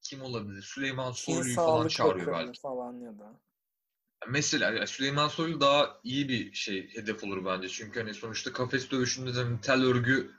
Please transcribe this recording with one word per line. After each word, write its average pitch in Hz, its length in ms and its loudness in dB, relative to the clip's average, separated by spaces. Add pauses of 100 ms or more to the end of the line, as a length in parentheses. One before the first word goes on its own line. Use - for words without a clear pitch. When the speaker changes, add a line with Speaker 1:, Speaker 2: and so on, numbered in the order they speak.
Speaker 1:
Kim 139 200 -10
olabilir? 104 400 -6
Süleyman 131 500 -4
Speaker 2:
Çin - 220 -4
Speaker 1:
Soylu'yu 127 220 0
falan 160 220 6
Speaker 2:
Sağlık 156 140 2
Speaker 1:
çağırıyor 92 360 2
Speaker 2:
Bakanı 82 200 0
Speaker 1:
belki. - 140 -14
Speaker 2:
falan 123 380 -6
ya 113 200 -14
da. 107 200 -20 (880)
Speaker 1:
Mesela 143 440 2
ya 104 160 0
Süleyman 139 400 0
Soylu 160 340 -2
daha 143 420 6
iyi 135 260 -2
bir 107 240 -2
şey, 95 420 -4
hedef 107 280 -4
olur 95 220 -4
bence. 92 240 -2
Çünkü 110 300 -8
hani 110 140 -4
sonuçta 113 400 -6
kafes 127 380 -2
dövüşünde 127 440 0
de 123 80 0
hani 120 180 -2
tel 131 220 4
örgü 127 560 4